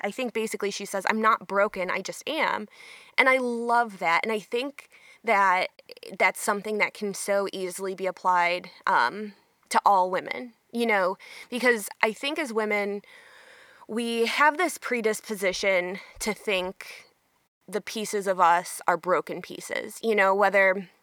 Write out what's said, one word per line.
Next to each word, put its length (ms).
I 100
think 220
basically 380
she 160
says, 220
"I'm 120
not 260
broken, 440
I 100
just 280
am." 400
And 100
I 100
love 600
that. 240
And 100
I 60
think 500
that 440
that's 220
something 380
that 160
can 180
so 400
easily 420
be 120
applied, 640
um, 460
to 140
all 260
women, 440
you 140
know, 300
because 380
I 100
think 260
as 140
women, 500
we 400
have 320
this 200
predisposition 1200
to 140
think 720
the 140
pieces 460
of 140
us 460
are 100
broken 460
pieces, 600
you 120
know, 200
whether, 540